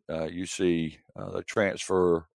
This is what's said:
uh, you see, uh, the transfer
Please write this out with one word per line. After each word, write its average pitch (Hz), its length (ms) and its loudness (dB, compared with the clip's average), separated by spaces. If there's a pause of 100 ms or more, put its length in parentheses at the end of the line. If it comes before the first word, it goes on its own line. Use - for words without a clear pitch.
(100)
uh, 80 160 -4
you 87 180 -8
see, 85 540 0 (200)
uh, 98 120 -10
the - 120 -8
transfer 90 920 2